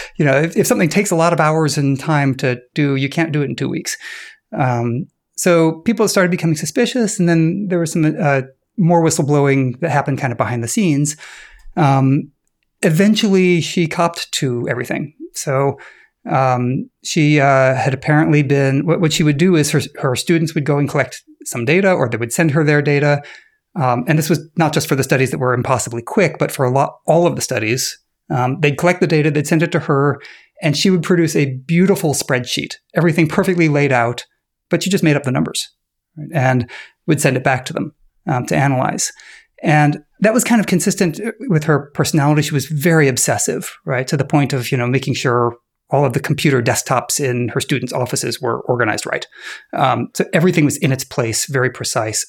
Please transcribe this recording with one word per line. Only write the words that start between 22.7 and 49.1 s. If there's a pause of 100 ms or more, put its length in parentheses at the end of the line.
data. (560)
Um,
and
this
was (160)
not
just
for
the
studies
that
were
impossibly
quick,
but
for
a
lot,
all
of
the
studies. (300)
Um,
they'd
collect
the
data,
they'd
send
it
to
her, (400)
and
she
would
produce
a (100)
beautiful
spreadsheet, (200)
everything
perfectly
laid
out, (440)
but
she
just
made
up
the
numbers, (480)
right,
and (340)
would
send
it
back
to
them, (340)
um,
to
analyze. (500)
And (180)
that
was
kind
of
consistent (300)
with
her
personality.
She
was
very
obsessive, (100)
right,
to
the
point
of,
you
know,
making
sure (360)
all
of
the
computer
desktops
in
her
students'
offices
were
organized
right. (460)